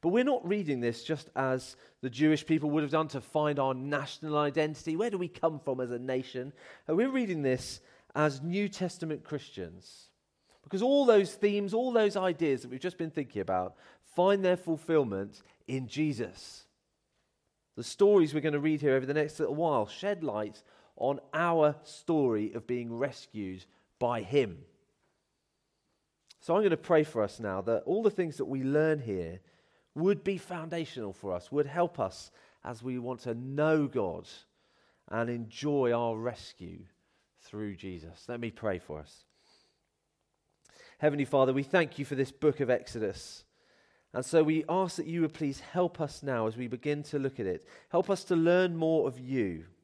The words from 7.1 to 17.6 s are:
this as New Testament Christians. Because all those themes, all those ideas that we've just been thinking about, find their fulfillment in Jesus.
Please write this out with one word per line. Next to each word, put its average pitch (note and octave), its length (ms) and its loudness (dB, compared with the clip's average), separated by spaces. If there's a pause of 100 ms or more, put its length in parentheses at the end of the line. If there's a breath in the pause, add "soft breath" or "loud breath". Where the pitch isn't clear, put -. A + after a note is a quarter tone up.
this - 400 -2 (320 soft breath)
as C#3+ 280 0
New F#3+ 280 -2
Testament E3 540 -6
Christians. F#2 880 -12 (540 soft breath)
Because G3 200 -2
all C#4 220 6
those G#3 280 6
themes, G3+ 400 0
all B3 180 2
those G#3+ 240 4
ideas E3 460 0
that B2+ 80 -14
we've B2+ 100 -10
just F3+ 200 -8
been E3 100 -4
thinking B2 320 -6
about, F#2 340 -2 (400 loud breath)
find F#3+ 300 4
their F#3 120 4
fulfillment C#3+ 840 0 (260 soft breath)
in C3 200 -4
Jesus. B2+ 800 -4 (1080)